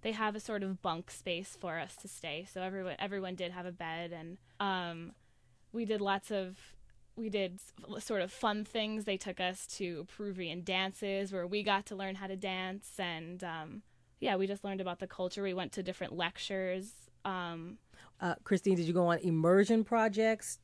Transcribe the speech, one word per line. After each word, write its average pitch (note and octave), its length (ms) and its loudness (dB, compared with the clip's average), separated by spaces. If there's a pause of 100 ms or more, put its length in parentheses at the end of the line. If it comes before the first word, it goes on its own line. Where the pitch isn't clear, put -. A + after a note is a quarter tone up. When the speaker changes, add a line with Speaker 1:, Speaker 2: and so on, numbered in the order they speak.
Speaker 1:
they A3 120 0
have G#3+ 220 0
a G#3+ 60 -6
sort G#3 220 -2
of F#3+ 180 -2
bunk E3+ 300 -2
space F3+ 440 -6
for E3 240 -4
us - 180 -6
to - 120 -14
stay. E3 420 -8
So F3+ 120 -6
everyone, F#3 360 -4
everyone F#3+ 360 -4
did F3+ 180 -4
have F3+ 140 -8
a F3+ 60 -8
bed, E3+ 400 -6
and, E3 260 -10 (200)
um, F3 540 -2 (600)
we A3+ 120 -2
did G#3 160 0
lots G3 320 2
of, F#3+ 260 -2 (560)
we A3+ 140 -4
did F#3+ 320 0 (340)
s-, - 100 -6
sort G3+ 180 0
of F#3+ 100 -2
fun G#3 320 2
things. G#3+ 400 -2
They G3 120 0
took F#3+ 220 -6
us F#3 280 -2 (100)
to F3 280 -2 (120)
Peruvian F3+ 480 -4
dances F#3+ 680 0
where F3+ 140 -2
we G#3 160 0
got G3+ 240 4
to A3 80 -8
learn F#3+ 220 -4
how G3 100 -6
to F#3+ 80 -4
dance, F#3 640 -4
and, F3 460 -4
um, E3 380 -8 (360)
yeah, G#3+ 160 2
we F#3+ 140 2
just G3+ 160 -4
learned G3 160 -4
about F3+ 180 -4
the F#3+ 80 -6
culture. F#3 380 -4
We F#3+ 100 0
went F#3 180 -2
to G3 100 -4
different F#3 320 -4
lectures. F#3+ 760 -2 (320)
Um, F3 540 -4 (420)
Speaker 2:
Uh, F3 220 2
Christine, F#3+ 320 4
did F3 120 4
you E3+ 60 4
go F3 140 6
on E3+ 120 6
immersion F#3 640 8
projects, A3 800 4